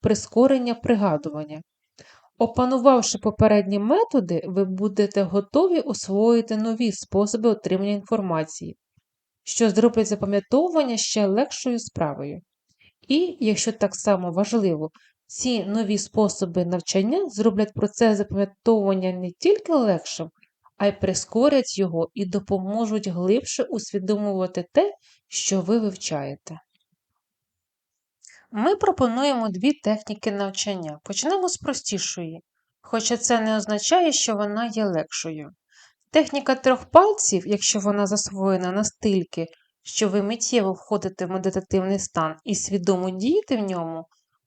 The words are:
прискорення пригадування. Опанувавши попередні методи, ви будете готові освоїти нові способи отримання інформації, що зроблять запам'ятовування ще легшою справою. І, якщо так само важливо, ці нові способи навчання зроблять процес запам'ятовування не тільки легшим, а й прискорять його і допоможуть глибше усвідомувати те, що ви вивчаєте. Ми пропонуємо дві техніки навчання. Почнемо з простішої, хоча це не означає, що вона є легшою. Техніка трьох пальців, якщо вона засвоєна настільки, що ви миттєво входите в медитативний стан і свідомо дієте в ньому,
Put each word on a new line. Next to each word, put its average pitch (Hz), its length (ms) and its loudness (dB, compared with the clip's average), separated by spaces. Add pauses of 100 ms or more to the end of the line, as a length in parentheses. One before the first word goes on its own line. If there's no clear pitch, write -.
прискорення 240 760 2
пригадування. 156 880 -2 (760)
Опанувавши 247 800 4
попередні 208 640 4
методи, 226 680 2
ви 190 200 0
будете 202 580 0
готові 269 560 2
освоїти 226 800 0
нові 226 340 -2
способи 208 580 0
отримання 196 420 0
інформації, 190 840 -4 (680)
що - 260 2
зроблять 220 380 2
запам'ятовування 240 880 0
ще 214 300 0
легшою 240 520 -2
справою. 147 640 -6 (680)
І, 339 320 0
якщо 214 320 0
так 202 240 -2
само 185 360 0
важливо, 180 580 0 (400)
ці 233 360 -4
нові 208 320 -2
способи 185 680 0
навчання 196 640 0
зроблять 208 440 0
процес 214 440 2
запам'ятовування 196 960 0
не 180 200 -8
тільки 381 420 0
легшим, 185 560 0 (480)
а 202 100 2
й 202 40 4
прискорять 233 840 0
його 165 360 0
і 202 120 -4
допоможуть 202 840 -2
глибше 185 560 0
усвідомувати 196 1080 -4
те, 403 220 2 (340)
що - 340 -2
ви 202 180 0
вивчаєте. 160 800 -6 (1900)
Ми 254 240 2
пропонуємо 262 760 0
дві 202 240 0
техніки 214 580 -4
навчання. 196 720 -6
Почнемо 359 460 -2
з 359 80 -6
простішої, 175 840 -6 (400)
хоча 226 360 -2
це 233 240 0
не 220 160 0
означає, 214 540 2
що 233 240 0
вона 208 300 -4
є 220 200 -2
легшою. 156 640 -6 (600)
Техніка 285 440 2
трьох 262 300 0
пальців, 349 600 4
якщо 202 320 -2
вона 202 280 0
засвоєна 190 640 -2
настільки, 190 760 -2 (360)
що - 260 -2
ви 202 120 0
миттєво 214 520 0
входите 190 520 -6
в 175 40 -8
медитативний 190 720 -2
стан 160 440 -4
і 220 120 -2
свідомо 185 540 -2
дієте 247 480 -2
в - 20 -4
ньому, 165 460 -6 (420)